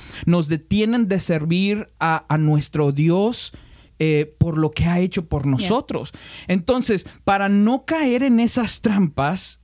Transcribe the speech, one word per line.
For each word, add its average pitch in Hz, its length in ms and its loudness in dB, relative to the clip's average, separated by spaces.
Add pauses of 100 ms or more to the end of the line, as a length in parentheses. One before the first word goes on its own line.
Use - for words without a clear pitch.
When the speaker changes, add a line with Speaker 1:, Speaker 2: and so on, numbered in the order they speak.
(260)
Speaker 1:
Nos 170 220 2
detienen 214 600 0
de 190 100 0
servir 180 720 -2 (100)
a, 160 300 0
a 151 80 2
nuestro 151 560 2
Dios, 175 580 0 (480)
eh, 151 400 0
por 165 180 0
lo 156 140 0
que - 140 -2
ha 175 160 2
hecho 180 260 -2
por 143 160 -4
Speaker 2:
Yeah. 139 80 0
Speaker 1:
nosotros. 151 600 -2 (340)
Entonces, 208 580 0 (200)
para 196 240 2
no 208 360 2
caer 269 380 0
en 247 160 4
esas 233 420 0
trampas, 185 840 -2